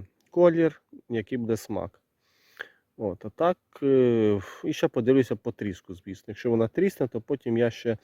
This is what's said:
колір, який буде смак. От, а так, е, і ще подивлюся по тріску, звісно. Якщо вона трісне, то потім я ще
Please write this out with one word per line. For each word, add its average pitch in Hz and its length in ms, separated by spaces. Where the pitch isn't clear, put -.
колір, 165 500
який 117 280
буде 113 200
смак. 92 420
От, 98 240
а 107 40
так, 175 280
е, 117 580
і 160 100
ще - 140
подивлюся 127 480
по - 160
тріску, 95 440
звісно. 95 320
Якщо 110 220
вона 113 180
трісне, 170 400
то 117 140
потім 123 360
я 117 120
ще 113 340